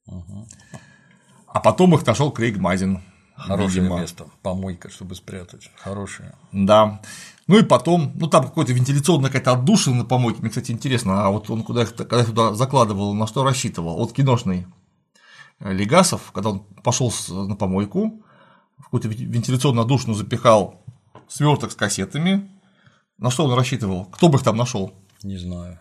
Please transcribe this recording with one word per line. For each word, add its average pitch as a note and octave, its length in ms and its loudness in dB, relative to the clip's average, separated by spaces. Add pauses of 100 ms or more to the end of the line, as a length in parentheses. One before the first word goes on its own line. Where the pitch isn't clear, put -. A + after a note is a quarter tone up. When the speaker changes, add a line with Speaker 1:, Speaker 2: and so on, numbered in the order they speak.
Speaker 1:
Мгм. F#2 400 -16 (1000)
Speaker 2:
А - 120 -4
потом F3 340 6
их - 120 2
нашёл C3 240 2
Крейг A#2 280 -2
Мазин, F#2 440 0 (340)
Speaker 1:
Хорошее F#2 460 -2
Speaker 2:
видимо. F2+ 180 0
Speaker 1:
место, E2 260 -12 (160)
помойка, F#2+ 480 -8
чтобы F#2 260 -16
спрятать, - 600 -18
хорошее. G2 580 -12 (180)
Speaker 2:
Да. G#2 480 4 (460)
Ну F#3+ 120 8
и A3+ 40 8
потом, D3+ 520 2
ну - 140 -4
там - 160 4
какое-то B2+ 280 -2
вентиляционная C#3 560 2
какая-то C3 240 0
отдушина C3 440 4
на A#2+ 80 0
помойке. A#2+ 360 0
Мне, A2+ 80 -4
кстати, - 240 -6
интересно, G#2+ 540 -2
а G2 40 4
вот G#2 200 -4
он A2+ 120 -4
куда A#2 200 -2
их, A2 120 -4
когда - 260 0
их A#2 60 2
туда A2 280 0
закладывал, G#2+ 580 0
на G#2+ 140 -2
что C3+ 180 -2
рассчитывал? F2+ 540 -2
Вот A#2 160 -4
киношный, G#2+ 520 0 (920)
э, G2 120 -8
Легасов, A2+ 600 0
когда G#2+ 180 -4
он G2 100 -6 (220)
пошёл B2 280 0
с, - 180 -8
на G2 280 -6
помойку, G2+ 680 -2 (560)
в - 60 -20
какую-то A2+ 240 -4
вен-, A#2 220 -8
вентиляционную A#2+ 540 0
отдушину A#2+ 300 0
запихал G#2 680 2 (480)
свёрток D3 440 0
с - 20 -14
кассетами. D#3 760 -2 (680)
На B2 120 -2
что D#3+ 140 0
он C3 100 2
рассчитывал? G#2+ 520 -2
Кто - 220 2
бы C#3 100 4
их - 60 -2
там G#2+ 120 2
нашёл? A2+ 360 -4 (300)
Speaker 1:
Не G2 140 -10
знаю. F2 440 -12